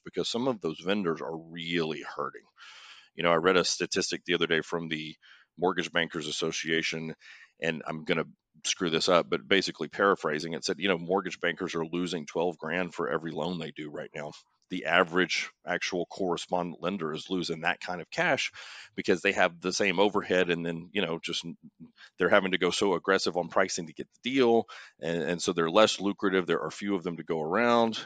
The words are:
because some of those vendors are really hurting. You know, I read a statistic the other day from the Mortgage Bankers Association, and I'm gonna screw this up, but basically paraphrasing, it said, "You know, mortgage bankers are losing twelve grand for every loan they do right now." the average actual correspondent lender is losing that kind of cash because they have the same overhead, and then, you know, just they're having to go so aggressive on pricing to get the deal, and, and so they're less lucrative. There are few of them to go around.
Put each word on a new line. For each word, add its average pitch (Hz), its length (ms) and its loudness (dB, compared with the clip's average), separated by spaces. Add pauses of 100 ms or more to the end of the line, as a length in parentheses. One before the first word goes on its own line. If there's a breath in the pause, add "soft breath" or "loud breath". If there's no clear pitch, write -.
because - 240 -4
some 120 180 -2
of 120 140 -2
those 80 180 -4
vendors 87 420 -2
are 76 160 -6
really 82 680 -4 (120)
hurting. 71 280 -8 (720 loud breath)
You 82 80 -6
know, 85 80 6
I 85 40 6
read 90 200 4
a 85 80 4
statistic - 600 -2
the 87 100 0
other 85 120 2
day 80 140 2
from 82 260 -6
the 78 300 -6 (420 soft breath)
Mortgage 85 340 -2
Bankers 82 360 -2
Association, 80 880 -2 (460 loud breath)
and 80 260 -2
I'm 80 180 -8
gonna 82 200 0 (400)
screw - 260 0
this 80 180 0
up, 85 200 6
but 78 180 -2
basically 92 420 0
paraphrasing, 85 640 0
it 76 100 -8
said, 92 140 -2
"You 95 100 -2
know, 90 100 2
mortgage 90 420 -2
bankers 85 340 -2
are 82 100 -2
losing 82 420 -4
twelve 85 300 -2
grand 82 380 -4
for - 160 -2
every 80 220 -4
loan 85 260 -4
they 80 120 -8
do 76 200 -10
right 73 240 -12
now." 76 180 -8 (380)
the 92 160 -6
average 87 640 4 (160)
actual 87 400 -2
correspondent 87 760 -4
lender 85 300 -4
is 78 160 -8
losing 82 320 -2
that 85 200 0
kind 90 200 -8
of 78 100 -14
cash 160 400 0 (460 loud breath)
because 95 240 2
they 98 120 4
have 90 280 2
the 90 140 -2
same 95 260 2
overhead, 95 480 4
and 85 160 0
then, 85 280 -4
you 101 100 0
know, 82 200 -2
just - 220 -6 (720 loud breath)
they're 87 120 4
having 95 220 6
to 92 60 2
go 90 120 2
so 98 240 2
aggressive 92 420 2
on 87 120 -2
pricing 92 400 0
to 76 40 -16
get - 180 -14
the - 200 -8
deal, 117 340 4 (380 loud breath)
and, 85 200 -2
and 82 200 -2
so 98 100 0
they're 85 180 2
less 104 300 6
lucrative. 95 460 0
There 82 160 2
are 80 80 -4
few 101 240 -4
of 90 80 -2
them 85 160 -4
to 82 60 -8
go 80 180 -2
around. 113 640 4